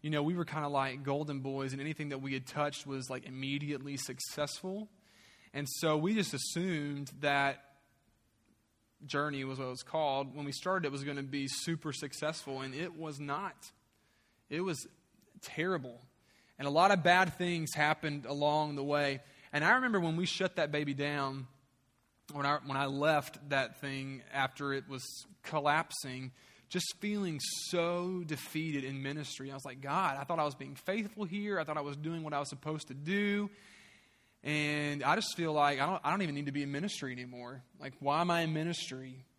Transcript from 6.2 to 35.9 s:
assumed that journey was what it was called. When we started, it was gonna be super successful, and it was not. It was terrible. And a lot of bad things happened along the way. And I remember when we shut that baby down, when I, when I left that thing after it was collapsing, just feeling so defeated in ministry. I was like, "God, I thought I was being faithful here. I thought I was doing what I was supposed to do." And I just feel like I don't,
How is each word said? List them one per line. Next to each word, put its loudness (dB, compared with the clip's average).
assumed -2
that 4
journey -2
was -4
what -4
it -4
was -8
called. 0
When -6
we -4
started, 0
it 2
was -4
gonna -4
be -2
super -2
successful, -4
and -6
it -6
was -8
not. -6
It -2
was -2
terrible. -2
And -2
a 2
lot 10
of 6
bad 8
things 0
happened 2
along 4
the -2
way. 2
And 2
I 8
remember 4
when 2
we 2
shut 0
that 2
baby 0
down, -2
when -2
I, 4
when -2
I 2
left 2
that 2
thing -6
after 0
it -4
was -6
collapsing, 0
just -2
feeling 0
so 2
defeated -2
in -4
ministry. -6
I -10
was -10
like, -10
"God, 2
I -6
thought 0
I 4
was 0
being -10
faithful -2
here. -2
I 0
thought -2
I 0
was -4
doing -4
what -4
I 0
was -4
supposed -6
to -10
do." 0
And 0
I 6
just -2
feel 0
like 4
I 4
don't, 0